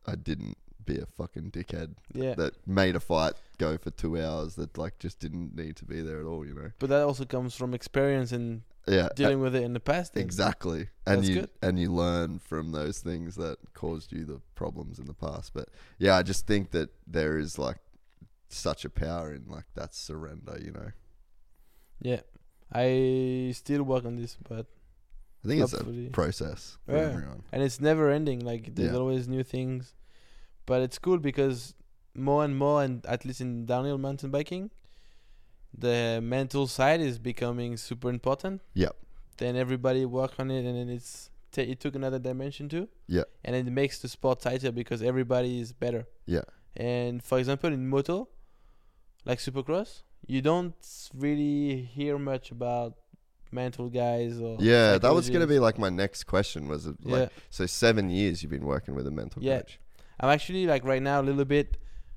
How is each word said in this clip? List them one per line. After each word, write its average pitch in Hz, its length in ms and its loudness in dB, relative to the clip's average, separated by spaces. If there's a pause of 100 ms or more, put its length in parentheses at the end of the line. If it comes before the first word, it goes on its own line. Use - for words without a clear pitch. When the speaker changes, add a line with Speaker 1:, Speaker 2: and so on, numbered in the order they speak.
Speaker 1:
I 82 100 -4
didn't 78 420 -6 (280)
be 67 140 -4
a - 60 -8
fucking - 460 -10
dickhead 82 440 -8 (180)
Speaker 2:
Yeah. 127 220 -4
Speaker 1:
that 80 320 -2
made 95 280 6
a 85 40 0
fight 80 340 2 (240)
go 80 200 0
for - 140 -10
two 82 280 -2
hours 80 360 -4
that, - 220 -8
like, - 220 -6
just - 200 -8
didn't 80 360 -8
need 78 220 -8
to - 80 -14
be 73 160 -8
there 78 180 -6
at 78 60 -8
all, 80 200 -8
you 71 80 -12
know? 73 260 -10
Speaker 2:
But 135 100 0
that 143 140 6
also 139 220 0
comes 127 300 -4
from 123 180 -4
experience 135 580 0
and 117 300 -4 (260)
Speaker 1:
Yeah, 98 280 6
Speaker 2:
dealing 139 240 6
Speaker 1:
uh, 131 40 2
Speaker 2:
with 127 120 2
it 123 80 2
in 120 100 -2
the 117 60 -4
past 165 340 0
then. 98 100 -2
Speaker 1:
exactly. 90 680 -2 (160)
And 98 140 8
Speaker 2:
That's 95 100 4
Speaker 1:
you, 92 120 4
Speaker 2:
good. - 80 -6 (140)
Speaker 1:
and 90 160 4
you 85 120 2
learn 85 480 2
from 80 320 -6
those 76 280 -4
things 85 360 -6
that 82 220 -6 (160)
caused 80 380 -8
you 82 140 -6
the 71 160 -10 (140)
problems - 440 -8
in - 60 -12
the 71 80 -12
past. 78 400 -8
But - 160 -10 (280)
yeah, 95 180 8
I 92 80 6
just 92 240 0
think 101 240 2
that 80 180 0 (180)
there 78 300 0
is, 78 220 -4
like, 64 180 -2 (760)
such - 320 -4
a 73 60 -8
power 80 420 -4
in, 67 160 -14
like, 78 180 -12 (100)
that - 180 -10
surrender, 78 640 -12
you - 120 -12
know? 73 180 -12 (1120)
Speaker 2:
Yeah. 123 200 -2 (520)
I 127 800 2
still 143 300 -2
work 127 220 0
on 120 100 -6
this, 120 220 -8 (100)
but 113 180 -8 (800)
Speaker 1:
I - 20 -2
think 143 140 4
it's 120 120 2
a 120 40 -4
Speaker 2:
hopefully 120 320 -6
Speaker 1:
process - 800 -4
for - 80 -2
Speaker 2:
Yeah. 156 60 4 (100)
Speaker 1:
everyone. 69 400 -8
Speaker 2:
And 135 100 -2
it's 131 180 0
never 151 300 4
ending. 143 300 2
Like, 117 340 -6
there's - 200 0
Speaker 1:
Yeah. 123 40 0
Speaker 2:
always 127 300 0
new 131 160 -2
things. 127 500 -6 (720)
But 127 180 4
it's 123 160 -2
cool 185 200 4
because 135 540 0 (420)
more 139 280 2
and 139 140 0
more, 143 260 4
and 127 220 -4
at - 200 -2
least 127 160 -8
in 120 240 -4
downhill 131 320 0
mountain 135 340 -6
biking, 180 380 -4 (1080)
the 117 440 2
mental 131 460 0
side 147 340 4
is 123 180 -2
becoming 120 580 -4
super 123 320 -6
important. 139 520 -2 (120)
Speaker 1:
Yep. 92 220 2 (420)
Speaker 2:
Then 123 180 -2
everybody 131 500 2
work 127 340 -2
on 131 120 -4
it, 131 140 -2
and 123 100 -4
then 123 140 -4
it's - 400 -12 (220)
t-, 135 100 -2
it 127 180 -4
took 139 160 -4
another 131 240 -2
dimension 131 480 -6
too. 170 220 -6 (180)
Speaker 1:
Yeah. 87 160 2 (200)
Speaker 2:
And 123 120 -2
it 127 160 0
makes 139 280 0
the - 100 -8
sport 127 320 0
tighter 131 300 -2
because 117 300 -4
everybody 123 580 2
is 117 120 -8
better. 120 360 -4 (180)
Speaker 1:
Yeah. 85 160 2 (340)
Speaker 2:
And 123 480 -2
for 131 160 2
example, 139 320 2
in 131 160 -2
moto, 151 400 0 (960)
like 123 140 0
Supercross, 143 640 -4 (240)
you 131 140 0
don't 170 340 2 (400)
really 147 680 0
hear 143 340 -4
much 139 340 -4
about 120 440 -4 (560)
mental 123 380 -4
guys 120 500 0
or 117 200 -4
Speaker 1:
Yeah, 110 400 10
that 123 140 8
was 165 160 4
gonna 170 160 4
Speaker 2:
psychologists. 147 40 4
Speaker 1:
be, 143 100 8
like, 113 200 6
my 101 100 4
next 95 360 0
question 87 420 0
was, 76 180 -4
uh, 76 80 -6 (100)
like, 127 180 2
Speaker 2:
Yeah. 127 80 0 (200)
Speaker 1:
so - 160 -2
seven 110 440 4
years 90 340 0
you've 76 80 -8
been 71 140 -4
working 69 280 -2
with 67 140 -4
a 69 40 -2
mental 65 300 -6
Speaker 2:
Yeah. 131 180 2
Speaker 1:
coach. - 200 -12 (400)
Speaker 2:
I'm 131 100 4
actually, 180 380 2
like, 135 160 4
right 131 180 2
now 139 200 2
a - 20 2
little 139 220 2
bit 143 320 2 (400)